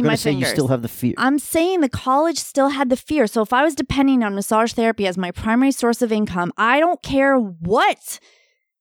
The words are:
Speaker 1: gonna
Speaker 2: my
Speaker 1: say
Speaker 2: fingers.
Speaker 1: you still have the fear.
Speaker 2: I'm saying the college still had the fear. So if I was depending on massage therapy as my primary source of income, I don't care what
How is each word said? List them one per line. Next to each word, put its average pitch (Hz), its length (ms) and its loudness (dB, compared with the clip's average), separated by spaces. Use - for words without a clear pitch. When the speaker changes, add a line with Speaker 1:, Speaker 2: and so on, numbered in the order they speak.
Speaker 1:
gonna 156 100 2
Speaker 2:
my - 20 0
Speaker 1:
say - 180 -2
Speaker 2:
fingers. 135 180 0
Speaker 1:
you 107 40 -2
still 147 140 0
have 127 140 0
the 117 60 -6
fear. - 280 -4
Speaker 2:
I'm 269 240 0
saying 349 400 -2
the 277 80 2
college 285 500 0
still 277 300 0
had 277 220 -2
the 254 60 0
fear. 294 300 0
So 220 140 -2
if 208 140 -2
I 269 100 4
was 311 100 0
depending 269 480 2
on 202 140 -2
massage 220 380 0
therapy 226 340 0
as 180 100 -6
my 180 140 -4
primary 247 400 2
source 233 300 0
of 220 100 0
income, 180 460 -2
I 233 200 2
don't 339 240 0
care 269 360 2
what 208 840 -2